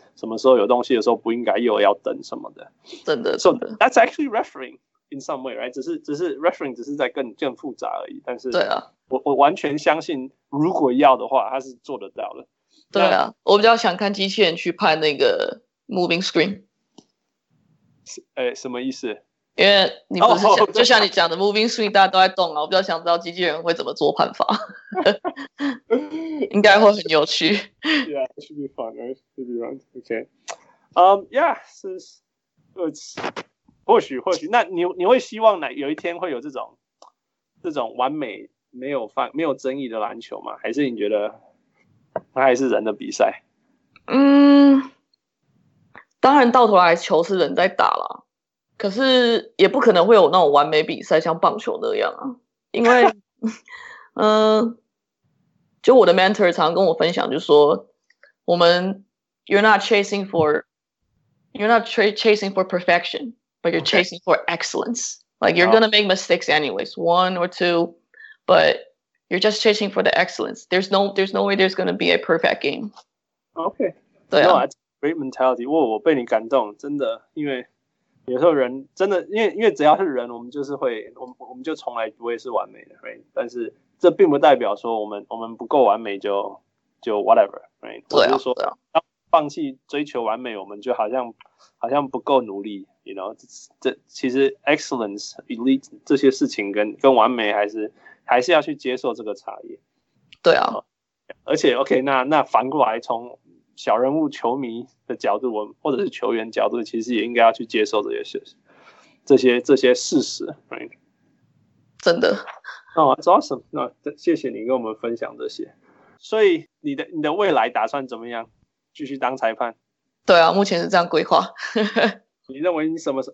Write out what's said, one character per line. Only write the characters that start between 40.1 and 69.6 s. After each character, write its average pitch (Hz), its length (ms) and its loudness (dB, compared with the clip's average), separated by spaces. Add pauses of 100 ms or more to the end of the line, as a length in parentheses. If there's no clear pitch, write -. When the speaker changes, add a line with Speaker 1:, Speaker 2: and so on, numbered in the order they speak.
Speaker 1:
球 - 200 -16
吗？ - 220 -14
还 113 100 -6
是 139 160 -2
你 117 80 -8
觉 104 120 -4
得 104 320 -4 (920)
它 131 100 -2
还 131 120 4
是 131 140 -2
人 104 160 0
的 110 80 -4
比 - 180 -10
赛？ - 320 -2 (640)
Speaker 2:
嗯， 277 840 6 (1300)
当 277 180 6
然 240 140 6
到 247 140 6
头 208 100 4
来 175 180 6
球 170 300 0
是 196 140 -4
人 139 180 0
在 180 120 2
打 - 180 0
啦。 - 360 -4 (560)
可 202 120 -4
是 240 680 2
也 196 100 6
不 254 120 0
可 226 120 6
能 180 140 4
会 226 80 8
有 175 160 8
那 180 100 4
种 151 120 4
完 147 180 6
美 156 120 2
比 156 200 -6
赛， 165 180 2
像 165 180 -2
棒 175 200 2
球 - 240 -6
那 - 140 -4
样 107 160 -2
啊。 254 240 -12 (340)
因 233 180 -2
为， 240 240 6 (300)
Speaker 1:
<laughs> 226 100 -4 (300)
Speaker 2:
<laughs> - 320 -20
嗯， 214 640 2 (1040)
就 247 120 6
我 226 120 8
的 175 80 6
mentor 190 380 2
常 165 220 0
跟 190 120 2
我 165 80 2
分 165 180 0
享， - 180 -4
就 139 80 -4
说， 147 500 4 (560)
我 175 120 0
们， 180 480 2 (420)
you're 202 160 2
not 214 200 4
chasing 202 460 -2
for, 156 360 0 (880)
you're 208 160 -4
not 226 180 4
tra-, 208 300 0
chasing 208 380 0
for 190 120 0
perfection, 180 680 -2 (300)
but 170 100 -2
you're 170 100 0
Speaker 1:
Okay. 180 220 0
Speaker 2:
chasing 180 200 -14
for - 220 0
excellence. - 720 -6 (220)
Like, - 160 2
you're 175 120 4
Speaker 1:
Oh. - 40 4
Speaker 2:
gonna 220 180 6
make 208 160 2
mistakes 185 420 -2
anyways, 147 480 -2
one 180 400 0
or 175 120 -4
two, 175 460 -2 (520)
but 160 320 4 (500)
you're 185 120 -4
just 214 200 0